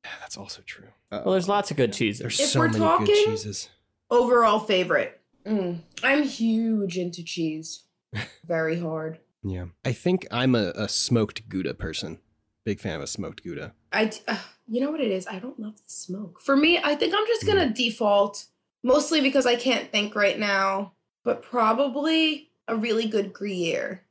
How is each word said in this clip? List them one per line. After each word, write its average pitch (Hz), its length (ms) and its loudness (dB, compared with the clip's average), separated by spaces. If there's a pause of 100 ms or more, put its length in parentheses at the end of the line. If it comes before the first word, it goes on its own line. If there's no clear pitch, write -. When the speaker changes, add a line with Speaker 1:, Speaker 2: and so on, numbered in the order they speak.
Speaker 1:
Yeah, - 60 -14 (100)
that's - 180 -14
also - 260 -14
true. - 220 -16 (260)
Speaker 2:
Well, 185 200 -2
there's 185 160 2
lots 202 220 0
of 151 60 -2
good 127 140 4
Speaker 1:
Yeah. - 80 -6
Speaker 2:
cheeses. 107 220 0
Speaker 1:
There's 113 200 -2
Speaker 3:
If - 80 4
Speaker 1:
so - 120 2
Speaker 3:
we're - 80 4
Speaker 1:
many 110 100 0
Speaker 3:
talking - 280 4
Speaker 1:
good 415 200 6
cheeses. - 420 -6 (420)
Speaker 3:
overall 226 500 6
favorite, 170 600 0 (240)
mm, 185 340 -2 (240)
I'm 277 200 4
huge 226 720 0
into 175 260 -6
cheese. 160 600 -6 (320)
Speaker 1:
<laughs> - 320 -10
Speaker 3:
Very 165 340 -2
hard. 160 380 -6 (240)
Speaker 1:
Yeah. 92 240 -6 (180)
I 131 80 0
think 180 380 0
I'm 123 240 2
a, 101 200 2
a 104 140 -4
smoked - 640 0
Gouda 92 240 -4
person. - 440 -8 (460)
Big 104 160 -4
fan 82 160 -4
of 73 60 -6
a 69 40 -8
smoked - 380 -8
Gouda. 71 300 -10 (180)
Speaker 3:
I 220 140 0
d-, - 200 -8
uh, 208 120 -4 (280)
you 233 140 -4
know 285 100 -2
what 311 100 -6
it 220 100 0
is? 185 160 -4
I 196 120 -12
don't 240 220 -14
love 214 160 -12
the - 100 -20
smoke. 185 540 -12
For 277 160 2
me, 320 260 4
I 294 120 0
think 330 200 0
I'm 427 120 2
just 440 200 0
gonna 392 200 4
Speaker 1:
Mm. 214 80 0
Speaker 3:
default, 202 720 2 (360)
mostly 294 380 4
because 269 260 4
I 240 100 4
can't 240 360 0
think 208 220 -2
right 202 240 2
now, 196 540 0 (320)
but - 180 0
probably 285 1080 0 (160)
a 226 100 -2
really 226 300 0
good 202 280 -2
Gruyere. 180 760 -4